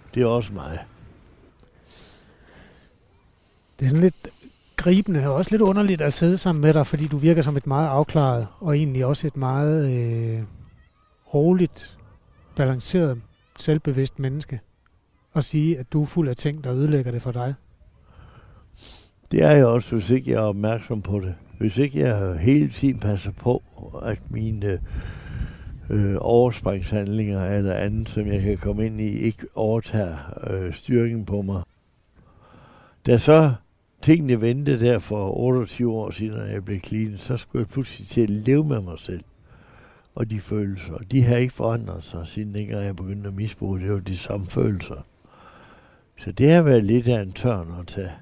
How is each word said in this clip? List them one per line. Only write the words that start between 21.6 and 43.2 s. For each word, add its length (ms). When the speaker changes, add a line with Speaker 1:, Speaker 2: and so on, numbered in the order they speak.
Speaker 1:
ikke 220
jeg 380
hele 300
tiden 300
passer 340
på, 300
at 160
mine, 500
øh, 300
overspringshandlinger 1200
eller 300
andet, 340
som 180
jeg 140
kan 180
komme 280
ind 140
i, 180
ikke 360
overtager, 960
øh, 240
styringen 500
på 180
mig. 200
Da 120
så 340
tingene 380
vendte 400
der 180
for 400
otteogtyve 540
år 180
siden, 220
når 120
jeg 200
blev 160
clean, 380
så 180
skulle 240
jeg 80
pludselig 400
til 120
at 100
leve 340
med 160
mig 180
selv. 240
Og 160
de 100
følelser, 580
de 120
har 140
ikke 180
forandret 500
sig, 220
siden 280
dengang 300
jeg 120
begyndte 320